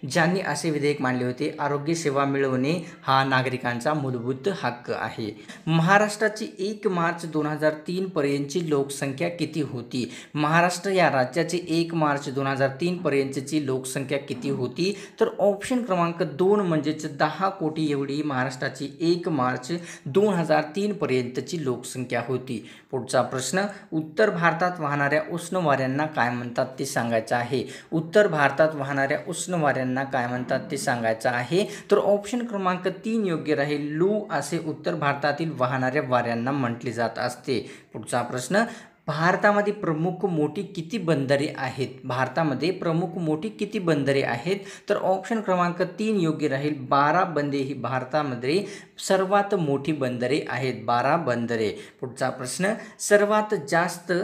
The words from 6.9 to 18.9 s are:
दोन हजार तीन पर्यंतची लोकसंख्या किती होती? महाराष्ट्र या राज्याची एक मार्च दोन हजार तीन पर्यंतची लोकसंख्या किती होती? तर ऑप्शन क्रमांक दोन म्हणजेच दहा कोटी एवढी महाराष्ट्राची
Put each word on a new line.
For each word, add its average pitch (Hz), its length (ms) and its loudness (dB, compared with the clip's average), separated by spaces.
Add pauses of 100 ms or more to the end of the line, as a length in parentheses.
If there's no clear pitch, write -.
दोन 151 140 0
हजार 151 260 2
तीन 185 360 -4
पर्यंतची 143 600 0
लोकसंख्या 139 600 0
किती 165 320 -4
होती? 120 520 -4 (220)
महाराष्ट्र 170 560 2
या 180 200 6
राज्याची 156 580 0
एक 165 260 0
मार्च 147 400 0
दोन 135 120 0
हजार 135 220 2 (120)
तीन 175 160 0
पर्यंतची 139 680 0
लोकसंख्या 131 520 -2
किती 135 320 -4
होती? 139 460 -2 (240)
तर 226 80 4 (100)
ऑप्शन 202 460 2
क्रमांक 170 380 0
दोन 180 380 4
म्हणजेच 156 560 0
दहा 165 320 0
कोटी 156 420 -2
एवढी 139 320 -2
महाराष्ट्राची 135 760 -4